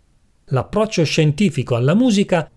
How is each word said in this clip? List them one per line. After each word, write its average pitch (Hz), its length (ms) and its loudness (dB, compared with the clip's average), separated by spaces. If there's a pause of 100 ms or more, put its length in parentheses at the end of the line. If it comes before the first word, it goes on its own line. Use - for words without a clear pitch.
(460)
L'approccio 180 580 -2
scientifico 147 720 0
alla 131 200 2
musica 202 600 0